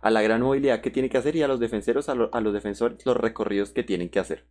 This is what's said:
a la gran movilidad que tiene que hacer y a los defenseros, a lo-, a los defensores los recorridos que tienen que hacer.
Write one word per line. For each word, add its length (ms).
a 100
la 120
gran 180
movilidad 400
que 120
tiene 180
que 80
hacer 160
y 80
a 60
los 100
defenseros, 500
a 60
lo-, 180
a 80
los 140
defensores 500
los 120
recorridos 540
que 120
tienen 260
que 120
hacer. 300